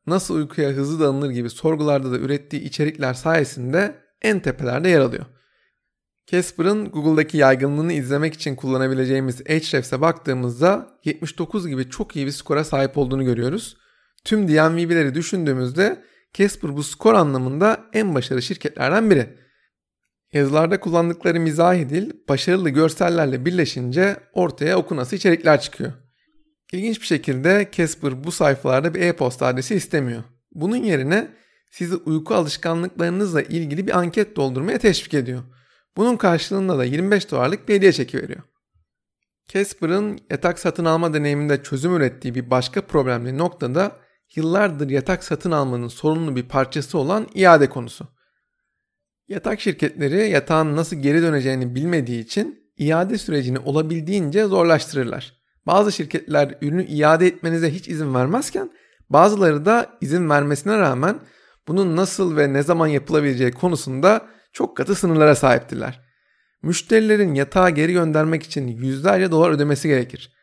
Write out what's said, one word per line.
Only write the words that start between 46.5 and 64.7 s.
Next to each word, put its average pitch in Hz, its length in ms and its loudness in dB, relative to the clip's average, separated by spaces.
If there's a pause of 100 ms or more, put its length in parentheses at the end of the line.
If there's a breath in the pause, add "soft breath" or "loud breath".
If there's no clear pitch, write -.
olan 180 360 -2
iade 165 340 8
konusu. - 380 -12 (1200)
Yatak 202 320 -4
şirketleri 165 680 0
yatağın 156 460 2
nasıl 160 200 -2
geri 147 260 2
döneceğini 131 520 0
bilmediği 135 460 -2
için - 580 -6
iade 175 400 0
sürecini 131 400 -2
olabildiğince 160 840 -2
zorlaştırırlar. 160 960 0 (260)
Bazı 196 260 4
şirketler 151 680 -2
ürünü 160 220 -2
iade 156 420 4
etmenize 165 480 -2
hiç 185 140 -12
izin 151 260 -4
vermezken 247 580 -2 (360 soft breath)
bazıları 165 560 4
da 226 360 0
izin 160 300 -2
vermesine 147 480 0
rağmen 151 420 0 (480 soft breath)
bunun 175 280 0
nasıl 180 400 0
ve 143 160 4
ne 139 100 2
zaman 165 240 2
yapılabileceği 139 640 0
konusunda 175 760 0 (260 loud breath)
çok - 240 -4